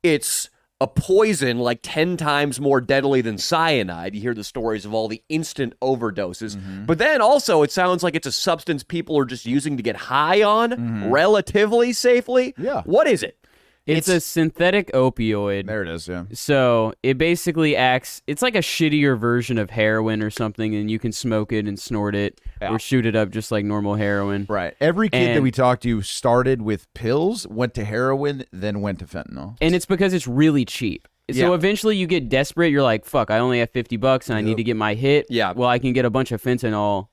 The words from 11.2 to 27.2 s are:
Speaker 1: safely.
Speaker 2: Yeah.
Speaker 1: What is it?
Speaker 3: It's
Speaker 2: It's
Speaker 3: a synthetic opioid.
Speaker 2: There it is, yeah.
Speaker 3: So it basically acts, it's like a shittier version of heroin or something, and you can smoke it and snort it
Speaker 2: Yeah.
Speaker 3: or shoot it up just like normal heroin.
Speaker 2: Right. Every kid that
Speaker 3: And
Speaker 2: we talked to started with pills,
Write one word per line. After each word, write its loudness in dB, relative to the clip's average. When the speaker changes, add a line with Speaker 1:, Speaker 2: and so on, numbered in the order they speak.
Speaker 1:
safely. 2
Speaker 2:
Yeah. -4
Speaker 1:
What 4
is 2
it? -10
Speaker 3:
It's 0
Speaker 2:
It's 4
Speaker 3:
a 4
synthetic 0
opioid. 0
Speaker 2:
There -6
it -4
is, -8
yeah. -8
Speaker 3:
So 2
it 2
basically 0
acts, 0
it's -4
like 0
a 2
shittier 2
version 0
of -2
heroin 0
or -2
something, -4
and -2
you -2
can -4
smoke -2
it -2
and -6
snort -4
it -4
Speaker 2:
Yeah. -6
Speaker 3:
or -4
shoot 0
it 0
up 0
just -8
like -2
normal -2
heroin. -2
Speaker 2:
Right. -4
Every 2
kid 0
that 2
Speaker 3:
And 2
Speaker 2:
we 2
talked 2
to 0
started 2
with -4
pills, -2